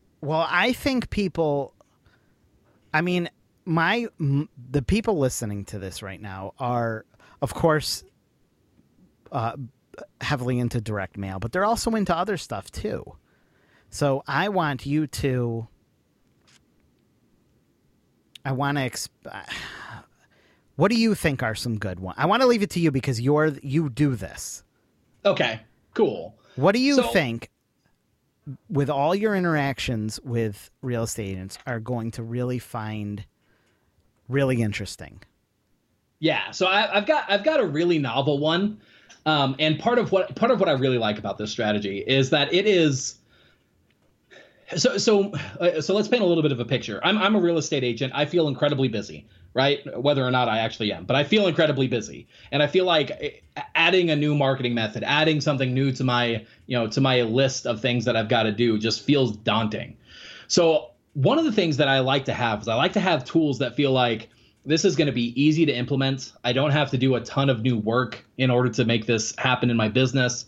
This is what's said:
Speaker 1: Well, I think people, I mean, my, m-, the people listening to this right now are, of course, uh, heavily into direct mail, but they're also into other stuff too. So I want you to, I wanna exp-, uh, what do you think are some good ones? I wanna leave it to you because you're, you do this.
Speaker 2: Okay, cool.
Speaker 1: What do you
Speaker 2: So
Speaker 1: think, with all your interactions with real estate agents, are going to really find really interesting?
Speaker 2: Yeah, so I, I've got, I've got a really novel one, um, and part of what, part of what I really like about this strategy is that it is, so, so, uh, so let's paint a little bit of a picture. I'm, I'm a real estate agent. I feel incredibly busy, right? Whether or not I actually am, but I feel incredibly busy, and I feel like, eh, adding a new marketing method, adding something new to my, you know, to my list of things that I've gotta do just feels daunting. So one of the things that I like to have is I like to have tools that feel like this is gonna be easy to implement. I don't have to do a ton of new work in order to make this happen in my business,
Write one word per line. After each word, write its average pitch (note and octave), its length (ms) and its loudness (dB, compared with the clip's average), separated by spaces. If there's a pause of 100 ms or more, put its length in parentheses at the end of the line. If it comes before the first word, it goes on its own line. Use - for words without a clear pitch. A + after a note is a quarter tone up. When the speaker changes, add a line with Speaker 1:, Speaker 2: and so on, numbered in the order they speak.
(220)
Speaker 1:
Well, D#3+ 260 -2
I F3+ 260 2
think B3+ 360 -2
people, D#3 640 -2 (1200)
I D#3 80 2
mean, F3 280 0 (360)
my, F3+ 420 2 (120)
m-, C#3+ 300 0 (220)
the C#3 100 2
people G#3 380 0
listening G#2 460 -2
to G#2 140 -12
this F#2 220 -10
right F#2+ 200 -12
now F#2+ 380 -12
are, A#2 460 -2 (360)
of C3 120 -4
course, D#3 500 0 (1300)
uh, A#2 240 -4 (640)
heavily B2 380 -2
into A#2+ 220 -2
direct G#2 360 -8
mail, G2 220 -8
but A#2 120 -6
they're F#3 140 0
also A3+ 260 0
into F#3+ 240 0
other F#3 220 -2
stuff - 340 -10
too. - 320 -8 (880)
So C#3+ 380 -2
I D3 220 -2
want D#3+ 360 -2
you D3 220 -2
to, A#2+ 600 -4 (2750)
I C3+ 80 -4
wanna C#3+ 260 -2 (100)
exp-, - 200 -10 (200)
uh, G2 120 -14 (1400)
what E3+ 120 4
do A#3 80 2
you A3+ 160 4
think D3 300 -2
are A2 120 -2
some A#2 220 -4
good F#2 220 -6
ones? F#2 180 -10
I B2+ 80 0
wanna A#3+ 220 4
leave A#3+ 160 4
it G3+ 80 0
to - 80 -4
you D#3+ 120 4
because C3 300 -2
you're, D3 260 4 (140)
you C#3+ 280 -2
do C3 260 0
this. - 480 -12 (640)
Speaker 2:
Okay, B2+ 340 0 (340)
cool. G#2 420 -2 (200)
Speaker 1:
What D3 180 4
do A#3 60 0
you C#4 160 2
Speaker 2:
So B3+ 140 4
Speaker 1:
think, A#2+ 400 -2 (1200)
with C#3+ 200 0
all D3 240 2
your G3+ 220 0
interactions C#3 880 -2
with A2+ 480 -4 (100)
real A#2+ 220 -4
estate G#2+ 300 -6
agents, F#2+ 240 -10 (100)
are A#2+ 120 -6
going A#2 320 -6
to A#2 120 -10
really B2 340 -4
find G#2+ 680 -8 (1040)
really C3 320 0
interesting? G2+ 600 -6 (960)
Speaker 2:
Yeah, C#3 320 0
so - 160 -2
I, G3 300 2
I've G#3 80 2
got, D4+ 240 2
I've G3+ 140 2
got D#4 160 2
a A3+ 60 2
really E3 340 0
novel C3+ 400 0
one, F3 400 0 (460)
um, C#3 340 2
and D#3 180 2
part A#3+ 220 2
of F3+ 120 0
what, F#3 240 0
part A#3 160 2
of A3+ 80 2
what F3+ 100 2
I D3+ 40 4
really C3 240 2
like G#2+ 220 0
about G2+ 180 -6
this G#2+ 140 -6
strategy G#2 480 -2
is C3 320 2
that C#3+ 220 2
it F#3+ 120 2
is, D#3+ 500 2 (1600)
so, A#3+ 200 2
so, G3+ 340 4 (280)
uh, E3 220 2
so F#3 140 0
let's G#3+ 120 2
paint B3 140 2
a G3 40 4
little E3+ 180 4
bit D3 80 2
of A#2+ 80 -2
a A#2+ 60 -4
picture. A2+ 380 -4
I'm, G3 140 2
I'm G#3 180 2
a G#3 40 4
real E3+ 180 2
estate D3+ 260 -2
agent. B2 320 -2
I D3 100 2
feel D#3+ 220 2
incredibly C#3 400 0
busy, G2+ 400 -6 (280)
right? C#3 240 2 (200)
Whether C3+ 240 2
or B2+ 60 0
not B2 180 2
I A2 120 0
actually A2+ 340 -2
am, F2+ 120 -10
but B2+ 100 0
I C#3+ 80 2
feel G#3 240 4
incredibly D3 400 2
busy, G#2+ 400 -6 (240)
and C#3 100 2
I D3 60 4
feel F#3 180 2
like, D#3+ 260 2 (100)
eh, - 400 -12 (140)
adding F3 360 4
a D3+ 40 4
new D3 200 2
marketing C3 400 2
method, A2 280 -2
adding D3+ 380 2
something C3 320 0
new C3+ 200 2
to C3 100 -4
my, A#2+ 420 0 (220)
you B2+ 100 -2
know, A#2 100 0
to A2+ 140 -2
my C3 220 4
list B2+ 420 0
of A2+ 160 -2
things A#2+ 240 0
that A#2 100 0
I've A2 140 0
gotta A2 220 2
do A2 260 2
just A2 260 -2
feels C3 340 2
daunting. G#2+ 600 -2 (500)
So D#3+ 440 2 (220)
one F3+ 260 2
of E4 60 2
the C#4+ 60 0
things F3 260 2
that C#3+ 100 2
I C3+ 120 4
like C3+ 260 0
to B2 80 -2
have G#2+ 280 -2
is G#2+ 60 -8
I A2+ 80 0
like D#3+ 180 2
to G#3 60 0
have F3 260 0
tools D3+ 340 0
that B2 160 -4
feel C#3 160 2
like A#2+ 380 0 (360)
this D#3 200 2
is E3+ 100 2
gonna D3 160 2
be A#2+ 300 -2
easy D#3 240 4
to C#3 80 2
implement. C3+ 580 -2 (120)
I B2 100 0
don't C#3 180 2
have D3 200 2
to C#3 60 0
do B2+ 180 4
a A#2 60 0
ton C#3 280 0
of A#2 140 0
new A#2+ 140 2
work A#2 460 -2 (140)
in B2+ 140 2
order B2 180 4
to A#2 160 0
make A2+ 220 2
this A2+ 320 0
happen B2+ 320 2
in A#2 60 2
my A2 120 2
business, B2+ 580 0